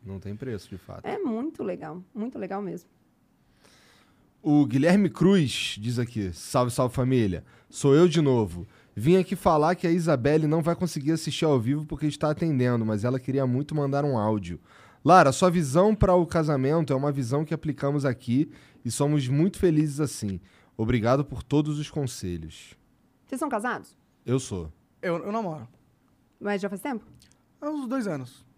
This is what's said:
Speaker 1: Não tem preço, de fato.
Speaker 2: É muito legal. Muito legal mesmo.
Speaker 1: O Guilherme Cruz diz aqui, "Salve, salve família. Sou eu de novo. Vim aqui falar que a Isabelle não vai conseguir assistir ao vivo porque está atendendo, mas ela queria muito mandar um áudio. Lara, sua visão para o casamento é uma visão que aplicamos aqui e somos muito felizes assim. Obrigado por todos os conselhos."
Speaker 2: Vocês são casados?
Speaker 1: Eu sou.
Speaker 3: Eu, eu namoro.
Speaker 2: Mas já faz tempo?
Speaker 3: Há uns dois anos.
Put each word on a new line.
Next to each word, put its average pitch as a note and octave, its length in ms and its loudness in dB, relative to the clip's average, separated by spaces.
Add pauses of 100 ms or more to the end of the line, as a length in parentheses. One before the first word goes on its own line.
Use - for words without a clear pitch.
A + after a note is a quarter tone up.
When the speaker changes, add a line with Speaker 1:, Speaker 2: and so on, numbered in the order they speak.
Speaker 1:
Não F#2+ 140 -12
tem G2 160 -12
preço, A2+ 340 -10
de F#2+ 80 -14
fato. F#2 260 -18
Speaker 2:
É - 140 -8
muito C#4+ 460 -8
legal. F3+ 400 -10 (100)
Muito A3+ 240 -8
legal G3 240 -8
mesmo. F3 260 -10 (1500)
Speaker 1:
O D3 240 4
Guilherme D#3+ 440 4
Cruz E3+ 680 2
diz A#2 200 -4
aqui, A2+ 340 -4
"Salve, B2 380 -2
salve B2+ 240 -2
família. B2 480 0 (260)
Sou C#3 260 4
eu E3+ 120 8
de E3 140 2
novo. C3 460 0 (280)
Vim D3 220 4
aqui F#3 180 0
falar D#3+ 400 2
que F3+ 100 -8
a E3+ 60 2
Isabelle D#3 560 2
não D#3+ 140 0
vai E3 140 -2
conseguir D#3 360 -4
assistir D#3+ 340 -2
ao C#3+ 140 4
vivo C#3 260 -2
porque D3+ 220 -6
está D3 240 -2
atendendo, B2 540 0
mas G#2+ 180 -2
ela B2+ 160 0
queria C3+ 260 -2
muito C3+ 300 -2
mandar C#3+ 280 0
um C#3 140 0
áudio. G#2 420 -2 (460)
Lara, E3 260 8
sua F#3 180 2
visão F3 460 2
para F#3+ 200 4
o F3 100 4
casamento D3+ 680 0
é C3+ 40 2
uma C#3+ 160 0
visão C#3 340 -2
que D#3 80 -6
aplicamos D3 520 -4
aqui B2+ 460 0 (320)
e B2 80 -4
somos C#3+ 360 0
muito D3+ 300 2
felizes D3+ 420 2
assim. G#2+ 400 -4 (360)
Obrigado A#2+ 480 2
por C3+ 200 -10
todos D3 360 0
os D3+ 100 -8
conselhos." F2 880 -8 (520)
Speaker 2:
Vocês C4 120 -10
são D#4 80 -4
casados? A3 480 -6 (300)
Speaker 1:
Eu B2+ 140 0
sou. F2 320 -10 (300)
Speaker 3:
Eu, F3 220 -4
eu G3+ 80 -8
namoro. E3 360 -8 (720)
Speaker 2:
Mas G3+ 220 -4
já G3+ 60 -6
faz F#3+ 140 -8
tempo? A#3+ 240 -8 (560)
Speaker 3:
Há D4 80 -6
uns D4 180 -6
dois A#3+ 200 -4
anos. C3+ 360 -10 (140)